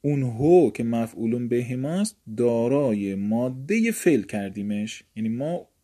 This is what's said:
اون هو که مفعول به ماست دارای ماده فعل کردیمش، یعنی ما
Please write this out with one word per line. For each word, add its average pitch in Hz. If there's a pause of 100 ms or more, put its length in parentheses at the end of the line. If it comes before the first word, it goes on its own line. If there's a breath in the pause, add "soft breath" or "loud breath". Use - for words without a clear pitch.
اون 143
هو 131
که 120
مفعول 117
به 120
ماست 170 (200)
دارای 117
ماده 131
فعل 151
کردیمش، 104 (140)
یعنی 110
ما 143 (160)